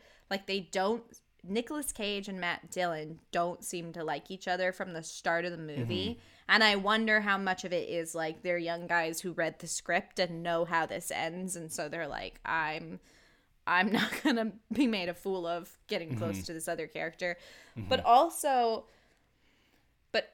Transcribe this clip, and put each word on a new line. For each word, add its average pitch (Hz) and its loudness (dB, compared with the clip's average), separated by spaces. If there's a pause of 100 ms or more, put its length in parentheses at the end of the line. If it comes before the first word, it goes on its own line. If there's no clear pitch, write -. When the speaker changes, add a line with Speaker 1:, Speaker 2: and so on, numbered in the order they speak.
(280)
Speaker 1:
Like, 196 -4
they 196 0
don't, 202 0 (400)
Nicolas 254 -4
Cage 202 -4
and 190 -8
Matt 175 -4
Dillon 165 -2 (100)
don't 175 0
seem 170 -8
to 170 -8
like 151 -4
each 190 -8
other 185 2
from 185 -8
the 160 -8
start 170 0
of 175 -2
the 170 -8
movie. 147 -4
Speaker 2:
Mm-hmm. - -14 (280)
Speaker 1:
And 208 8
I 208 8
wonder 214 4
how 202 2
much 185 -2
of 175 -4
it 170 0
is, 165 -4
like, 160 -4
they're 180 0
young 170 -4
guys 165 0
who 180 -6
read 156 0
the - -12
script - -2
and 170 -2
know 170 2
how 165 2
this - -6
ends. 175 -4
And 160 -10
so 156 -4
they're 165 -4
like, - -8
"I'm, 160 -4 (640)
I'm 185 4
not - 2
<laughs> - -6
gonna 220 2 (200)
be 247 4
made 196 0
a 170 -4
fool 190 -4
of 170 -4 (120)
getting 170 -2
close 104 -2
Speaker 2:
Mm-hmm. 95 -6
Speaker 1:
to - -8
this 160 -6
other 165 -2
character." 170 -6 (400)
Speaker 2:
Mm-hmm. - -6
Speaker 1:
But 262 2
also, 254 6 (1300)
but - 0